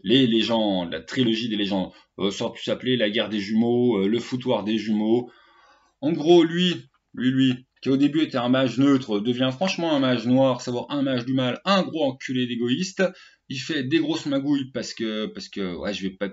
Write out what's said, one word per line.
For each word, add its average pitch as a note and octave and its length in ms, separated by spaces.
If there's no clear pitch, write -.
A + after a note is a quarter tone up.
Les B2+ 240
légendes, G#2+ 640
la E2 100
trilogie A#2 480
des G#2+ 80
légendes, G2 340
euh, F#2+ 120
ça A#2 140
aurait - 80
pu - 100
s'appeler A#2 320
la A2 140
guerre G#2 200
des G#2+ 100
jumeaux, A#2 580
euh, G2 100
le A2+ 120
foutoir B2 440
des G#2+ 140
jumeaux. A2 540
En C#3+ 140
gros, E3 300
lui, E3 420
lui, B2+ 180
lui, C3 340
qui - 80
au C3+ 80
début D3 240
était C#3+ 160
un B2 120
mage B2+ 280
neutre, C3 420
devient B2 320
franchement E3+ 420
un C#3+ 60
mage B2+ 280
noir, B2+ 340
savoir A#2+ 280
un C#3+ 120
mage C3 240
du C3 80
mal, B2+ 320
un G3 160
gros D3 240
enculé B2+ 400
d'égoïste. B2 580
Il C3 80
fait C#3 260
des C#3+ 160
grosses D#3 280
magouilles C#3 440
parce A2+ 220
que, A2 320
parce F#2+ 240
que, F#2 260
ouais, D#2+ 180
je F#2 100
vais F#2+ 120
pas, G2 180